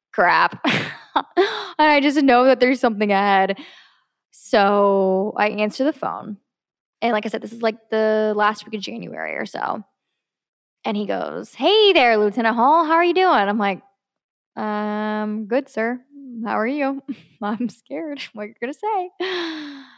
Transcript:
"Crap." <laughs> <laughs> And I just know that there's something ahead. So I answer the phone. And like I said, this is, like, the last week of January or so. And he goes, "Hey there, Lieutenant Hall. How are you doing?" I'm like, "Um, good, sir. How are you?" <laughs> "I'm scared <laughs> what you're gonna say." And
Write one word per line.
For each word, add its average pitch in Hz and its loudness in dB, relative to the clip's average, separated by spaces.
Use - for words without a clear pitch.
"Crap." 170 2
<laughs> - -4
<laughs> 403 -2
And 302 6
I 294 6
just 285 2
know 254 6
that 262 6
there's 254 2
something 208 2
ahead. 196 2
So 196 2
I 208 2
answer 214 -2
the 302 0
phone. 110 -10
And 233 0
like 214 -2
I - -10
said, 226 -8
this 214 -14
is, 226 -16
like, 226 -4
the 214 0
last 208 0
week - -14
of 208 -6
January 80 -10
or - -6
so. - -6
And 220 -2
he 208 -4
goes, 82 -8
"Hey 403 2
there, 247 4
Lieutenant 214 0
Hall. 294 4
How 311 0
are 330 4
you 349 2
doing?" 370 2
I'm 208 2
like, 196 -2
"Um, 214 -4
good, 233 -2
sir. 240 -4
How 214 -2
are 214 0
you?" 277 -4
<laughs> - -20
"I'm 220 -4
scared 294 -10
<laughs> - -16
what 208 -12
you're 208 -14
gonna 247 -8
say." 392 -6
And 320 -8